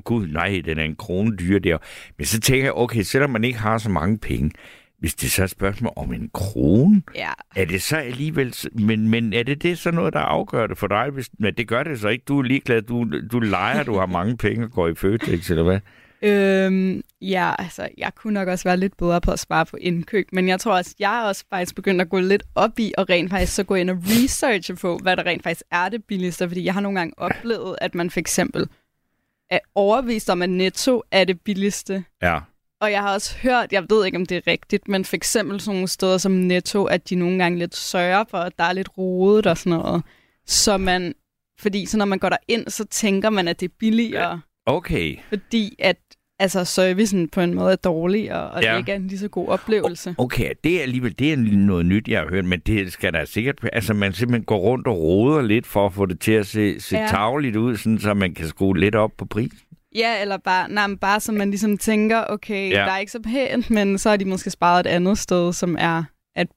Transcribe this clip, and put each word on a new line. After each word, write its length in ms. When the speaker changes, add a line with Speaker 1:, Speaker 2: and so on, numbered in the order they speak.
Speaker 1:
gud, 240
nej, 380
den 140
er 40
en 120
krone 420
dyre 220
der." 180
Men 80
så 140
tænker 260
jeg, 80
okay, 280
selvom 280
man 140
ikke 160
har 180
så 120
mange 280
penge, 340
hvis 160
det 160
så 100
er 20
et 80
spørgsmål 440
om 180
en 200
krone, 680
Speaker 2:
Ja. 140
Speaker 1:
er 100
det 160
så 160
alligevel 560
s-, 200
men, 360
men 240
er 100
det, 200
det 140
sådan 180
noget, 180
der 60
afgør 480
det 100
for 100
dig? 260
Hvis, 160
men 180
det 100
gør 160
det 160
så 80
ikke. 200
Du 120
er 40
ligeglad. 380
Du, 240
du 80
leger, 440
du 140
har 80
mange 320
penge 280
og 60
går 160
i 80
Føtex, 540
eller 140
hvad? 160
Speaker 2:
Øhm, 800
ja, 380
altså, 280
jeg 180
kunne 180
nok 140
også 160
være 140
lidt 200
bedre 240
på 100
at 80
spare 260
på 160
indkøb, 500
men 160
jeg 120
tror 180
også, 220
jeg 200
er 40
også 260
faktisk 260
begyndt 260
at 80
gå 100
lidt 240
op 240
i, 180
og 120
rent 200
faktisk 260
så 80
gå 120
ind 140
og 140
researche 720
på, 280
hvad 140
der 80
rent 180
faktisk 180
er 180
det 140
billigste, 440
fordi 180
jeg 80
har 80
nogle 180
gange 180
oplevet, 640
at 140
man 140
for 100
eksempel 480
er 100
overbevist 540
om, 120
at 80
Netto 600
er 120
det 180
billigste. 640
Speaker 1:
Ja. 180
Speaker 2:
Og 100
jeg 100
har 120
også 280
hørt, 320
jeg 160
ved 160
ikke, 120
om 80
det 120
er 140
rigtigt, 360
men 180
for 100
eksempel 440
sådan 160
nogle 120
steder 300
som 140
Netto, 540
at 240
de 60
nogle 240
gange 200
lidt 160
sørger 540
for, 80
at 200
der 60
er 100
lidt 240
rodet 500
og 100
sådan 220
noget. 240
Så 320
man, 360
fordi 260
så 120
når 80
man 140
går 100
derind, 400
så 160
tænker 440
man, 180
at 120
det 100
er 100
billigere. 600
Speaker 1:
Okay. 500
Speaker 2:
Fordi 500
at, 180
altså, 260
servicen 640
på 120
en 120
måde 180
er 40
dårlig, 600
og, 140
og 140
Speaker 1:
Ja. 100
Speaker 2:
det 60
ikke 120
er 40
en 120
lige 120
så 80
god 200
oplevelse. 600
Speaker 1:
O-, 140
okay, 280
det 140
er 40
alligevel, 380
det 140
er 40
noget 480
nyt, 220
jeg 120
har 100
hørt, 160
men 140
det 340
skal 200
der 120
sikkert... 300
Altså, 200
man 200
simpelthen 320
går 140
rundt 280
og 120
roder 420
lidt 260
for 180
at 80
få 120
det 140
til 120
at 160
se, 320
se 180
Speaker 2:
Ja. 100
Speaker 1:
tarveligt 480
ud, 220
sådan, 220
så 140
man 200
kan 140
skrue 320
lidt 160
op 220
på 80
prisen. 320
Speaker 2:
Ja, 260
eller 160
bare, 340
nej, 160
men 100
bare 220
så 120
man 180
ligesom 280
tænker, 520
"Okay, 420
Speaker 1:
Ja. 40
Speaker 2:
der 160
er 60
ikke 140
så 100
pænt," 480
men 280
så 120
er 80
de 80
måske 240
sparet 300
et 100
andet 280
sted, 360
som 260
er, 240
at 220